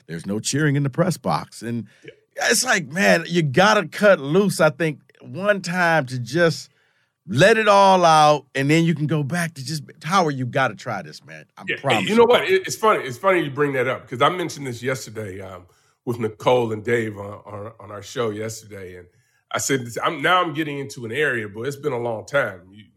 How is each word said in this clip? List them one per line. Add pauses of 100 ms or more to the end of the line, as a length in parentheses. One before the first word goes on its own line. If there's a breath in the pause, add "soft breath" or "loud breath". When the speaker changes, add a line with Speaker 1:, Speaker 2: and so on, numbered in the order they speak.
Speaker 1:
there's
no
cheering
in
the
press
box.
And (180 loud breath)
Speaker 2:
Yeah. (400 loud breath)
Speaker 1:
it's
like,
man,
you
gotta
cut
loose,
I
think, (220)
one
time
to
just (580)
let
it
all
out,
and
then
you
can
go
back
to
just, (180)
Howard,
you
gotta
try
this,
man. (120)
I
Speaker 2:
Yeah,
Speaker 1:
promise
Speaker 2:
you
know
Speaker 1:
you.
Speaker 2:
what?
It,
it's
funny.
It's
funny
you
bring
that
up
'cause
I
mentioned
this
yesterday,
um, (400)
with
Nicole
and
Dave
on,
on,
on
our
show
yesterday,
and (460)
I
said,
this,
I'm,
now
I'm
getting
into
an
area,
but
it's
been
a
long
time. (100)
You, (120)